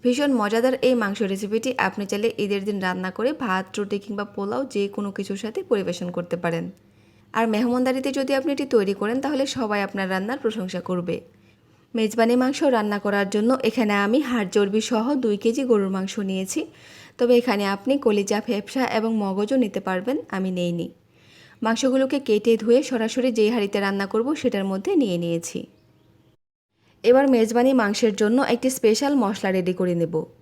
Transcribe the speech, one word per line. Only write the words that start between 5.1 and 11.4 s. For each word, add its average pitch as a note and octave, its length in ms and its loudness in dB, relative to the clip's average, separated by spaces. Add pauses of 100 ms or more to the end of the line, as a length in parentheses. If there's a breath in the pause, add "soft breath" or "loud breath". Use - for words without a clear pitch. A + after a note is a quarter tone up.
কিছুর G3 260 -6
সাথে A3 240 -8
পরিবেশন F#3 480 -2
করতে F3 260 -6
পারেন। E3+ 280 -4 (720 soft breath)
আর A3+ 120 2
মেহমানদারিতে B3+ 640 0
যদি C4+ 220 -2
আপনি C4+ 180 0
এটি C#4 140 -4
তৈরি G3+ 280 2
করেন, G#3 260 -2
তাহলে C4+ 260 -2
সবাই G#3 360 -2
আপনার G3 280 -4
রান্নার G3 340 -4
প্রশংসা F#3+ 360 -4
করবে। F3 360 -4 (760 soft breath)